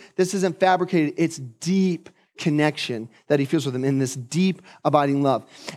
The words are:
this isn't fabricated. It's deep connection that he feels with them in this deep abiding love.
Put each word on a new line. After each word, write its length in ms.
this 180
isn't 280
fabricated. 560
It's 220
deep 720
connection 720
that 140
he 60
feels 180
with 100
them 100
in 140
this 160
deep 480
abiding 380
love. 220